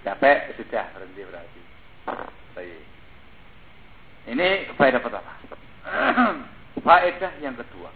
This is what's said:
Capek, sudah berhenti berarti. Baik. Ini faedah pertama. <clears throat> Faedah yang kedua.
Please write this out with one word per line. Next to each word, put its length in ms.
Capek, 560
sudah 280
berhenti 320
berarti. 320
Baik. 260
Ini 180
faedah 240
pertama. 320
<clears throat> 560
Faedah 540
yang 160
kedua. 400